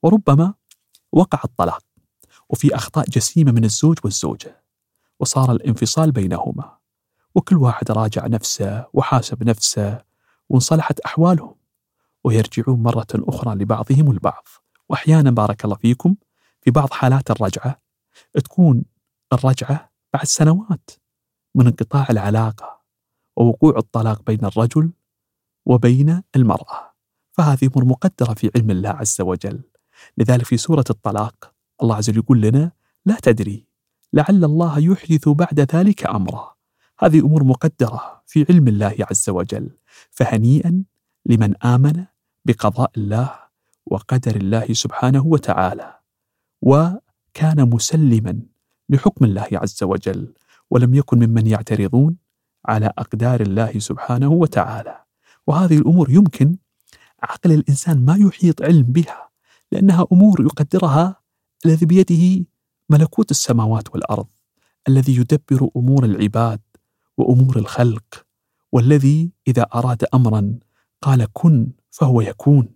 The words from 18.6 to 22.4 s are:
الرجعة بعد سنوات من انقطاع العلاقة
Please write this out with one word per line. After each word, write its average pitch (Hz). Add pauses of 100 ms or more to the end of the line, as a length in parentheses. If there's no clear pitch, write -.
الرجعة 131 (220)
بعد 143
سنوات 170 (640)
من 127
انقطاع 135
العلاقة 110 (560)